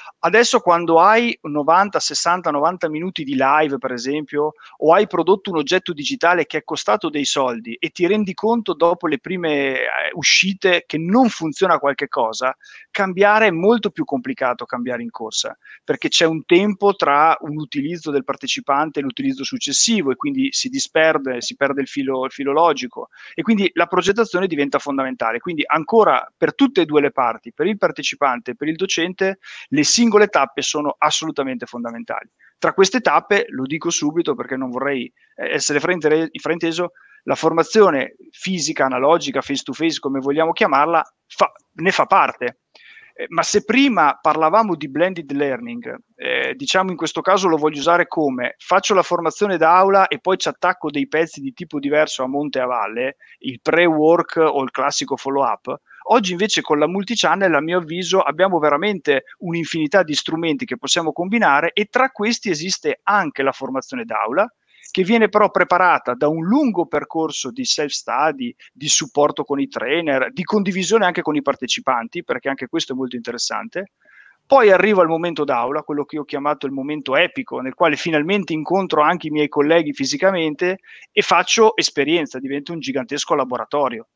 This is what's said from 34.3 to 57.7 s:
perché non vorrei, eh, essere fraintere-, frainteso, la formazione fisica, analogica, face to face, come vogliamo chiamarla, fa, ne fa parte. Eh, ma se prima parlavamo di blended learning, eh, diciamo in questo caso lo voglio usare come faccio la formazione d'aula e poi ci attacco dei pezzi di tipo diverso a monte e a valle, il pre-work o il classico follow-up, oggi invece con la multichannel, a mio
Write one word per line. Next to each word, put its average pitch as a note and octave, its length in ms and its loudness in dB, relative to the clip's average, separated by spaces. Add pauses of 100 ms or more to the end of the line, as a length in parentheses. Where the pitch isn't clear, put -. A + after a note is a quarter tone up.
perché B2 220 -8
non C3 120 -6
vorrei, B2+ 420 -4 (260)
eh, - 180 -4
essere C#3+ 260 0
fraintere-, D#3+ 480 2 (100)
frainteso, E3 540 -4 (300)
la C#3 120 -2
formazione D#3+ 800 2 (140)
fisica, D#3+ 540 -2
analogica, C#3 560 2
face C#3 220 -4
to C3+ 100 -8
face, D3+ 280 -2
come C3+ 200 -4
vogliamo D3+ 320 0
chiamarla, D#3+ 500 2 (240)
fa, - 240 0 (260)
ne E3+ 160 0
fa D3 120 2
parte. B2+ 540 0 (560)
Eh, - 160 -12
ma D#3+ 120 0
se G#3 220 0
prima A3 560 2
parlavamo E3 540 2
di C#3+ 160 -8
blended D#3+ 420 -2
learning, B2 640 -6 (160)
eh, C3 400 -4
diciamo F#3 360 -2
in E3+ 80 -6
questo E3 240 -6
caso F#3+ 260 2
lo D#3+ 80 2
voglio D3 220 0
usare E3+ 280 2
come C3 520 -2
faccio G3 340 0
la F3+ 100 4
formazione F3 540 -2
d'aula F#3 520 6
e D3 100 -4
poi F#3 180 -2
ci - 120 -4
attacco D#3+ 420 -2
dei C#3+ 180 -4
pezzi D#3 320 -2
di C3+ 140 -10
tipo D#3+ 240 -10
diverso D3 440 0
a B2+ 40 -4
monte C#3 320 -4
e B2+ 40 0
a B2+ 40 -2
valle, A#2+ 500 -4 (220)
il A#2+ 240 -10
pre-work E3 720 2
o D3 260 2
il C3 80 -6
classico C3+ 460 -4
follow-up, C3+ 580 -2 (300)
oggi G3+ 280 2
invece F3 300 -2
con D3+ 160 0
la D3+ 100 2
multichannel, F#3 640 0
a C#3 60 4
mio E3+ 180 0